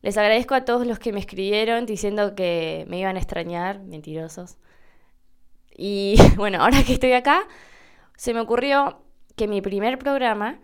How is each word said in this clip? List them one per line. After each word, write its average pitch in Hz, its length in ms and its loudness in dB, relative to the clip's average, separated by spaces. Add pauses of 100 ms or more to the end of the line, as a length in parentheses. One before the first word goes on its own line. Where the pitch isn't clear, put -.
Les 202 160 -4
agradezco 220 360 2
a 254 120 0
todos 247 200 0
los 233 140 -4
que - 120 -8
me 202 80 -6
escribieron 208 680 -2
diciendo 202 500 -2
que 165 520 -4
me 175 120 -8
iban 190 160 -4
a 190 40 -6
extrañar, 175 600 -6
mentirosos. 160 800 -14 (1160)
Y, 196 400 -4 (120)
<laughs> - 100 8
bueno, 190 240 0
ahora 254 220 6
que 254 100 2
estoy 254 200 2
acá, 277 300 2 (720)
se - 180 -8
me 226 60 -4
ocurrió 247 600 0 (340)
que 220 120 -2
mi 208 140 -2
primer 202 360 -2
programa 254 680 -2